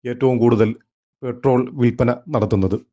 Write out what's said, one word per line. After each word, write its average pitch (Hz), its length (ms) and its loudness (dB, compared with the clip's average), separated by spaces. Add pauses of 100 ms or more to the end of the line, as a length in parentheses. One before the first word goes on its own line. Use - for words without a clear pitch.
(100)
ഏറ്റവും 127 320 0
കൂടുതൽ 113 260 4 (540)
പെട്രോൾ 123 380 0 (200)
വിൽപ്പന 120 300 2 (240)
നടത്തുന്നത്. 104 440 0 (140)